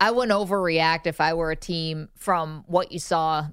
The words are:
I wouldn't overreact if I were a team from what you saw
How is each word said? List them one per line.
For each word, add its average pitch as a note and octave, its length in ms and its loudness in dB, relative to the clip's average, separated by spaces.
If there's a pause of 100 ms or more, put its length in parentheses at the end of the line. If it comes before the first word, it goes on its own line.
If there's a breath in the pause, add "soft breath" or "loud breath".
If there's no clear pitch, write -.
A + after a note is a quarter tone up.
I G#3+ 100 4
wouldn't A#3 260 2
overreact E3+ 680 2
if E3 140 -2
I D#3+ 140 2
were E3 180 -2
a D#3 40 -4
team D#3+ 600 -6
from D#3+ 500 -2
what F3 240 0
you - 80 -8
saw D#3+ 540 0